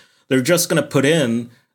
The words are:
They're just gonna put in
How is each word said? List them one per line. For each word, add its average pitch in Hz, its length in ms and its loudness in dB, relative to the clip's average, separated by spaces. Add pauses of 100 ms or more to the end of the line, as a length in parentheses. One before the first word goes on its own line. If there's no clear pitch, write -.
(280)
They're 131 260 0
just 165 160 0
gonna 160 140 0
put 135 200 -2
in 123 460 0 (260)